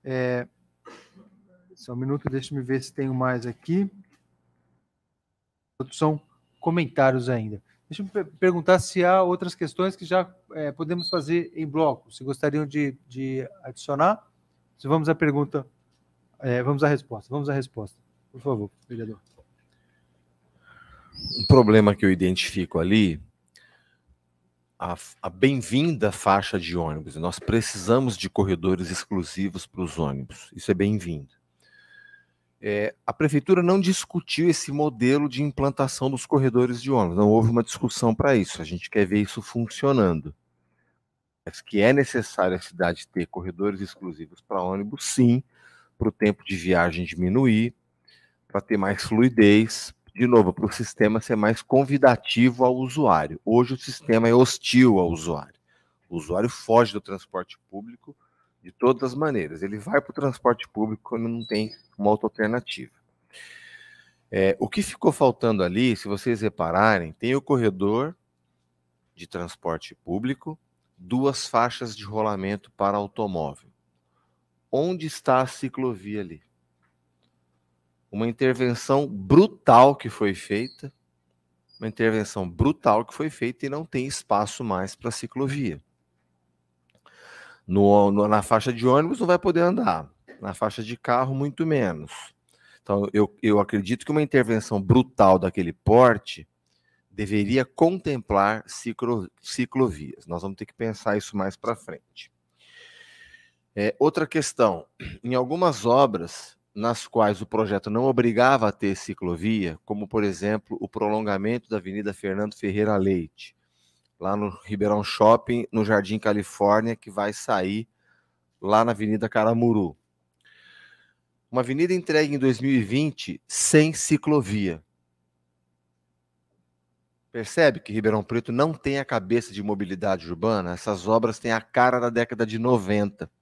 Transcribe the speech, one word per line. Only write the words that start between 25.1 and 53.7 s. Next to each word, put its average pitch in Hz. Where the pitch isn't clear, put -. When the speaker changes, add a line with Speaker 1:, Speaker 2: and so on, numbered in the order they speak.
Speaker 2:
a 95
bem-vinda 127
faixa 98
de 85
ônibus. 78
Nós 85
precisamos 113
de 95
corredores 92
exclusivos 92
pros 85
ônibus. 67
Isso -
é 98
bem-vindo. 87
É, 104
a 117
prefeitura 156
não 190
discutiu 175
esse -
modelo 143
de 127
implantação 135
dos 135
corredores 123
de 131
ônibus. 92
Não 104
houve 113
uma 117
discussão -
pra 139
isso. 90
A -
gente 85
quer 104
ver 101
isso 101
funcionando. 107
Mas -
que 104
é 120
necessário 104
a 90
cidade 87
ter 87
corredores 92
exclusivos 85
pra 95
ônibus, 98
sim, 123
pro 107
tempo 104
de 101
viagem 87
diminuir, 110
pra 101
ter 107
mais 98
fluidez, 113
de 123
novo, 110
pro 104
sistema 107
ser 117
mais 107
convidativo 127
ao 127
usuário. 120
Hoje 120